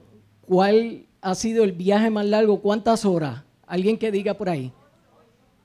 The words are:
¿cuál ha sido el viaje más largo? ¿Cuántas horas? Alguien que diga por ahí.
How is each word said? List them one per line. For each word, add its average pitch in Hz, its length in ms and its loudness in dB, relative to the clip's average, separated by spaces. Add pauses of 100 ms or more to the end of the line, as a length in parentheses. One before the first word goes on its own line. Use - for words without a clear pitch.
(420)
¿cuál 208 640 2 (160)
ha 185 120 -4
sido 226 300 0
el 196 80 2
viaje 196 380 2
más 208 160 -2
largo? 208 340 2
¿Cuántas 214 460 0
horas? 151 400 -2 (220)
Alguien 185 300 -2
que 220 140 -4
diga 202 240 -2
por 208 120 -8
ahí. 131 240 -6 (920)